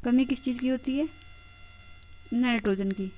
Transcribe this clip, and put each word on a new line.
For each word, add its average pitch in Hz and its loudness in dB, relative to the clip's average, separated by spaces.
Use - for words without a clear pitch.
कमी 247 6
किस 254 0
चीज़ 247 -2
की 254 0
होती 262 0
है, 311 2
नाइट्रोजन 214 4
की। 190 -4